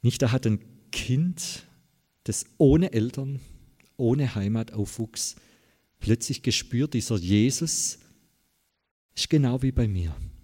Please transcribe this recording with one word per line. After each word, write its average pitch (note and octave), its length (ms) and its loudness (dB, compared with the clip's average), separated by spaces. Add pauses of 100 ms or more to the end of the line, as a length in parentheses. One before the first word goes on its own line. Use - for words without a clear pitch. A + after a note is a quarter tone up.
Nicht, - 200 2
da B2 100 4
hat B2+ 160 0
ein G#2+ 160 0 (300)
Kind, - 720 -2 (560)
das - 220 -6 (120)
ohne E3 360 4
Eltern, C3 480 -2 (560)
ohne B2+ 360 2
Heimat A2 380 -2
aufwuchs, - 640 -6 (640)
plötzlich - 420 -2
gespürt, B2+ 520 -2
dieser A2+ 240 -2
Jesus G#2 840 2 (1120)
ist - 160 -6
genau C3 320 2
wie C3 120 0
bei A#2 160 2
mir. F2 260 -2 (280)